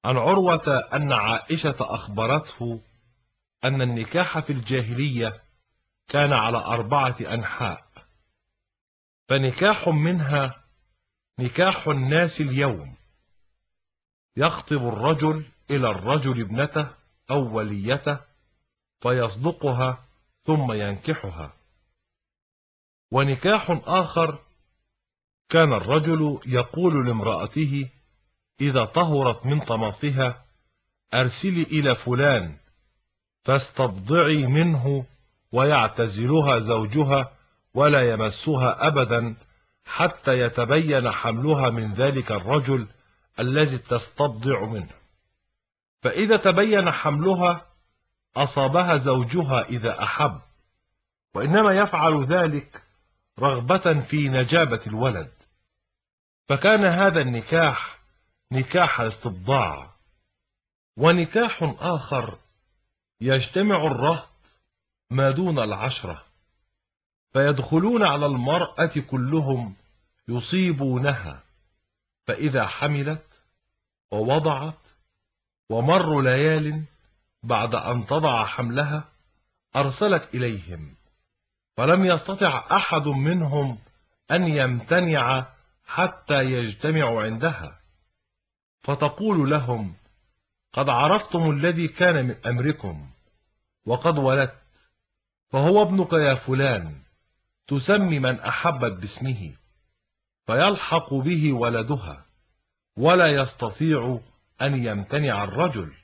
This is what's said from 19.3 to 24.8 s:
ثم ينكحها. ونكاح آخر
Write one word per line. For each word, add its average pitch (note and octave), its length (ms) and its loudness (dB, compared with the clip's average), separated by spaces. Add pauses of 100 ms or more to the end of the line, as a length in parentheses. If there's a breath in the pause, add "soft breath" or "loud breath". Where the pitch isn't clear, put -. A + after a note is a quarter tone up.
ثم D3 260 0
ينكحها. G2+ 840 -6 (1600)
ونكاح C#3 540 2 (200)
آخر E3 580 0 (1080)